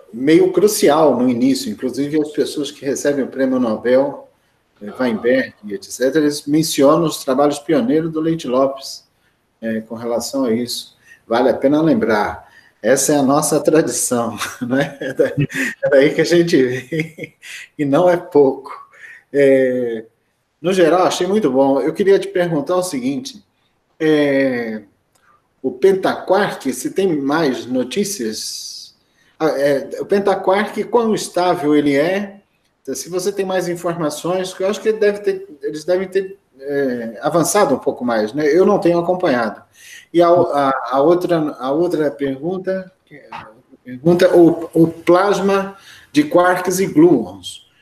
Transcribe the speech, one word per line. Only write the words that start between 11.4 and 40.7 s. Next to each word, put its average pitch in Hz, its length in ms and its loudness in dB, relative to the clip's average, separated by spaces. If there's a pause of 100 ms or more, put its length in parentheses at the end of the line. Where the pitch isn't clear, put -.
a 110 40 2
pena 147 280 2
lembrar. 110 680 0 (300)
Essa 131 320 2
é 147 40 2
a 139 60 0
nossa 147 380 2
tradição, 123 760 -2 (140)
<laughs> - 100 -16
né? 131 380 -4
É 131 140 -8
daí, 143 340 0 (360)
é 135 60 0
daí 143 240 6
que 165 80 0
a 156 40 2
gente 170 360 4
vem, 147 720 -6 (440)
e 151 80 -4
não 160 240 2
é 175 80 4
pouco. - 540 0 (600)
É, 127 760 2 (560)
no 175 120 0
geral, 180 300 4
achei 180 220 0
muito 190 240 0
bom. 135 300 2
Eu 151 140 -2
queria 196 260 4
te 190 80 -6
perguntar 175 480 -2
o 180 80 0
seguinte, 131 600 -8 (540)
é, 135 840 0 (760)
o 131 100 -4
pentaquark, 185 1040 0
se 139 180 -8
tem 185 300 0
mais 139 440 -2
notícias? 127 1300 -6 (440)
Ah, 160 80 0
é, 139 540 -2
o - 40 -8
pentaquark, 196 800 0
quão 226 280 0
estável 175 600 -2
ele 147 220 2
é? 190 460 -2 (400)
Então, 135 140 -10
se - 140 -12
você 185 220 -4
tem 190 140 -4
mais 180 240 -2
informações, 170 840 -4
que - 80 -10
eu 185 60 0
acho 208 140 -4
que 226 80 -2
ele 214 100 0
deve 208 200 2
ter, - 280 -4 (140)
eles 151 240 -8
devem 185 240 0
ter 190 280 -4 (220)
é, 131 600 -4
avançado 151 540 2
um - 40 -2
pouco 127 260 -4
mais, 110 280 -2
né? 151 140 -2
Eu 175 180 4
não 202 140 4
tenho 170 200 2
acompanhado. 160 600 -2 (520)
E 170 80 4
a, 170 80 6
a, 139 600 2